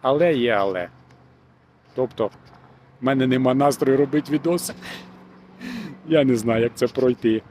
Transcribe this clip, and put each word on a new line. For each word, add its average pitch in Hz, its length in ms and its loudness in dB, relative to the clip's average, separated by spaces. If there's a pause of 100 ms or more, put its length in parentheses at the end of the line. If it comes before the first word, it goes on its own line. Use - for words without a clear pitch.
Але 151 320 2
є 120 180 2
але. 98 380 0 (1040)
Тобто, 120 320 -4
в - 40 -6 (720)
мене 131 260 0
нема 127 260 2
настрою 135 440 2
робити 143 340 0
відоси. 170 420 -2 (1300)
Я 156 160 4
не 131 120 2
знаю, 113 280 0
як 120 120 0
це 123 120 0
пройти. 120 640 0